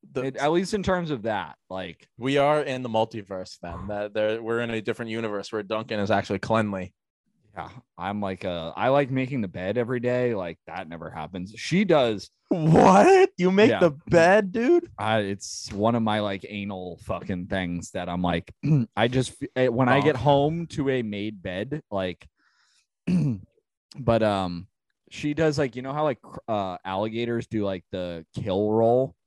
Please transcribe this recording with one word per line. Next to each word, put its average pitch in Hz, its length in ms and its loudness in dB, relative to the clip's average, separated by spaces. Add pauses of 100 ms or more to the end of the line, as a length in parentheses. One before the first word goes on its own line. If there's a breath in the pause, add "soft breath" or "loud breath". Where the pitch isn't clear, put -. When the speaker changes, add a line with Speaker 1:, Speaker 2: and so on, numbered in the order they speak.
(120)
Speaker 1:
The 131 120 -4
Speaker 2:
It, 135 140 -8
at 143 120 0
least 180 240 0
in 196 80 -2
terms 175 300 -2
of 117 100 -6
that, 98 340 -4 (140)
like, 92 380 -10 (100)
Speaker 1:
We 135 200 0
are 147 220 4
in 131 220 -4
the 123 60 -8
multiverse 107 760 -4
then. 87 240 -10
That 104 260 -6
there, 107 300 0
we're 117 200 -2
in 117 80 -4
a 110 120 -4
different 113 300 -6
universe 107 400 -6
where 107 100 -4
Duncan 110 380 -4
is 101 100 0
actually 101 300 0
cleanly. 104 540 -2 (640)
Speaker 2:
Yeah, 87 120 -12 (280)
I'm 98 240 -6
like, 95 240 -6
uh, 85 320 -6
I 110 120 0
like 139 220 2
making 131 300 -2
the 98 80 -4
bed 92 300 -4
every 120 220 -2
day. 123 340 0
Like, 87 320 -6
that 85 220 -10
never 80 220 -12
happens. 90 460 -10
She 190 280 0
does. 127 460 2 (200)
Speaker 1:
What? 202 840 8
You 180 140 4
make 196 200 6
Speaker 2:
Yeah. 104 100 2
Speaker 1:
the 170 100 6 (160)
bed, 180 460 6
dude? 311 360 2 (100)
Speaker 2:
I, 110 200 2
it's - 540 -6
one 107 240 2
of 113 60 0
my, 107 180 0
like, 98 280 -6
anal 98 560 -10
fucking 90 440 -6
things 87 420 -4
that 90 180 -8
I'm 87 140 -4
like, 85 400 -2
<clears throat> 143 340 0
I 113 120 4
just, 123 240 -2 (100)
f-, 143 140 -10
eh, 127 120 2
when 123 200 2
I 135 120 4
get 147 140 2
Speaker 1:
Bonk. 123 60 -4
Speaker 2:
home 147 480 2
to 139 200 -4
a 131 140 0
made 104 400 -6
bed, 107 480 -6
like, 92 360 -6 (800)
<clears throat> - 920 -4
but, 117 240 2
um, 95 440 -2 (440)
she 147 240 -6
does, 156 240 0
like, 135 180 -2
you 127 60 -10
know 135 100 -8
how, 151 120 -2
like, 139 180 -2
cr-, - 160 -18 (100)
uh, 95 360 -2
alligators 113 640 -4
do, 107 160 -2
like, 95 260 -4
the 87 340 -8 (100)
kill 101 360 0
roll? 117 440 4 (120)